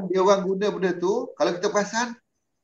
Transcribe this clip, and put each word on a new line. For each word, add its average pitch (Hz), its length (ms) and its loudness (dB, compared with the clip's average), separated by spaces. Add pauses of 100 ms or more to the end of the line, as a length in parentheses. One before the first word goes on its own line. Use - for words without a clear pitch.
dia 185 120 0
orang 190 240 4
guna 190 260 -2
benda 180 240 0
tu, 196 400 -2
kalau 165 200 0
kita 170 160 -2
perasan, 208 380 -2 (560)